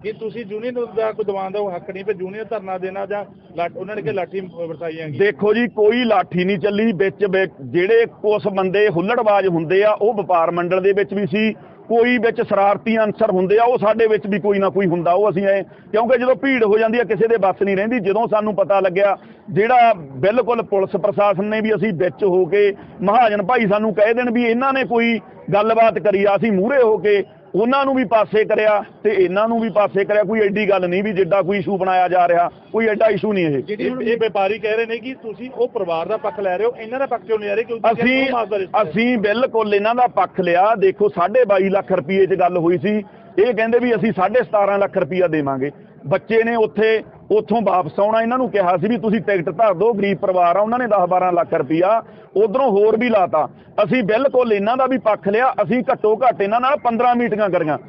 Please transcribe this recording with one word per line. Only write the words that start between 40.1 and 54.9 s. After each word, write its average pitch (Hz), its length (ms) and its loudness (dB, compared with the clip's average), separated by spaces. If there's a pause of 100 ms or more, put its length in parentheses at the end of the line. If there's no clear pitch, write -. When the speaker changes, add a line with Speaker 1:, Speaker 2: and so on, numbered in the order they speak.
Speaker 2:
ਲਿਆ। 185 360 2
ਦੇਖੋ, 196 340 2
ਸਾਢੇ 202 360 2
ਬਾਈ 196 240 2
ਲੱਖ 190 220 -2
ਰੁਪਏ 185 340 2
'ਚ 170 80 0
ਗੱਲ 180 240 2
ਹੋਈ 170 200 2
ਸੀ, 208 260 -2 (360)
ਇਹ 233 140 4
ਕਹਿੰਦੇ 226 260 2
ਵੀ 240 160 0
ਅਸੀਂ 214 160 0
ਸਾਢੇ 208 320 0
ਸਤਾਰਾਂ 202 360 0
ਲੱਖ 190 180 0
ਰੁਪਇਆ 180 300 0
ਦੇਵਾਂਗੇ। 143 440 -2 (360)
ਬੱਚੇ 214 360 0
ਨੇ 233 120 -2
ਉੱਥੇ, 220 480 0 (280)
ਉੱਥੋਂ 214 300 0
ਵਾਪਸ 185 380 -2
ਆਉਣਾ, 214 220 2
ਇਹਨਾਂ 233 160 -2
ਨੂੰ 254 120 -2
ਕਿਹਾ 185 280 0
ਸੀ 170 100 -2
ਵੀ 233 100 0
ਤੁਸੀਂ 208 240 -2
ਟਿਕਟ 190 280 -2
ਧਰ 196 240 2
ਦਿਓ, 208 200 0
ਗਰੀਬ 202 240 -2
ਪਰਿਵਾਰ 180 380 2
ਆ, 190 40 0
ਉਹਨਾਂ 220 200 0
ਨੇ 254 80 -2
ਦਸ 196 220 0
ਬਾਰਾਂ 180 240 0
ਲੱਖ 165 200 -2
ਰੁਪਇਆ 170 500 0 (320)
ਉੱਧਰੋਂ 220 360 2
ਹੋਰ 214 260 4
ਵੀ 247 120 0
ਲਾਤਾ। 170 400 0 (340)
ਅਸੀਂ 247 200 0
ਬਿਲਕੁਲ 240 500 2
ਇਹਨਾਂ 208 240 -2
ਦਾ 262 80 2
ਵੀ 262 120 0